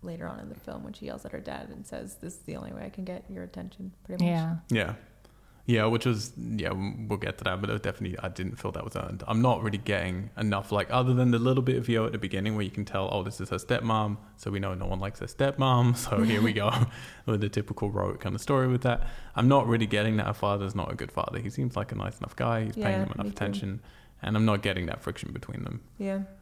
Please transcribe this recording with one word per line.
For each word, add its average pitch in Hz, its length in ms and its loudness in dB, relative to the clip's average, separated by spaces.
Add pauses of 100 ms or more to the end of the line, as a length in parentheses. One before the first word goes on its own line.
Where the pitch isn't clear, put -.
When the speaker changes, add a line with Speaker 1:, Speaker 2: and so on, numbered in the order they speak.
Speaker 1:
later 170 260 -10
on - 120 -8
in - 80 -12
the - 80 -12
film - 280 -12
when - 100 -10
she - 140 -12
yells - 180 -10
at - 80 -12
her - 60 -8
dad 69 300 -10
and - 160 -14
says, - 360 -12
"This 175 140 -12
is - 60 -20
the - 140 -10
only - 160 -10
way - 140 -12
I - 40 -10
can - 140 -12
get 185 260 -10
your 185 140 -10
attention," 185 480 -12 (140)
pretty 180 180 -2
much. 175 80 4
Speaker 2:
Yeah. 165 240 0 (140)
Speaker 3:
Yeah. 104 240 2 (720)
Yeah, 113 220 4
which 113 180 2
was, 110 320 0
yeah, 113 320 -2
w-, 98 240 -2 (160)
we'll 104 80 0
get - 220 -6
to - 40 -10
that, 92 160 0
but 101 100 -2
it 104 140 -2
definitely, 95 360 -4
I 95 100 -4
didn't 92 260 -6
feel - 160 -6
that - 140 -6
was - 100 -10
earned. - 320 -6
I'm 113 140 2
not 120 220 6
really 104 160 0
getting 92 580 -2
enough, 104 340 0
like, 101 200 2
other 127 220 4
than 123 180 6
the 117 80 6
little 127 240 4
bit 127 120 2
of 117 140 -2
Yo 113 160 4
at 110 80 -2
the 113 40 -4
beginning 98 380 -2
where 107 80 0
you 95 80 -4
can 104 140 -4
tell, 95 260 -2
oh, 101 100 0
this 98 200 -6
is 95 80 -8
her 87 80 -2
stepmom, 110 580 0 (220)
so - 120 -6
we 98 100 -2
know 98 160 -2
no 92 100 -6
one 92 160 -2
likes 98 180 -6
her - 60 -4
stepmom, 127 720 4
<laughs> - 0 -
so 110 240 2
here 110 200 4
we 110 120 4
go 104 180 2 (300)
<laughs> - 240 -14
with 107 160 2
the 104 80 2
typical 104 420 -2
rote 98 300 0
kind 98 120 -4
of - 60 -2
story 131 300 2
with 123 140 2
that. 117 260 4 (260)
I'm 123 140 6
not 135 180 8
really 113 200 4
getting 104 300 4
that 107 100 2
her 104 60 0
father's 101 420 0
not 98 140 -2
a - 60 -4
good - 160 -6
father. - 280 -2
He - 100 -4
seems 127 260 -2
like 101 160 -2
a - 40 -4
nice 98 240 -4
enough 98 180 -8
guy. 117 280 0
He's 110 100 -4
paying 214 100 -2
Speaker 1:
Yeah, 190 200 2
Speaker 3:
him 95 100 -6
enough 104 100 -2
Speaker 1:
me 104 60 -4
too. 196 40 -8
Speaker 3:
attention, 196 460 -4 (400)
and 107 160 0
I'm 110 80 6
not 104 160 4
getting 92 240 0
that - 160 -4
friction - 320 -6
between - 320 -8
them. - 160 -6 (160)
Speaker 1:
Yeah. 196 240 -2 (200)